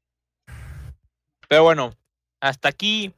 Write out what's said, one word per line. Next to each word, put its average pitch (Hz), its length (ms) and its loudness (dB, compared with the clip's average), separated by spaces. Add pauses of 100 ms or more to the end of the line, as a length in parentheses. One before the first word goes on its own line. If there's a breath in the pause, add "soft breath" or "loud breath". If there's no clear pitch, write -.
(1500)
Pero 156 160 6
bueno, 147 280 2 (480)
hasta 135 280 -2
aquí 208 500 -4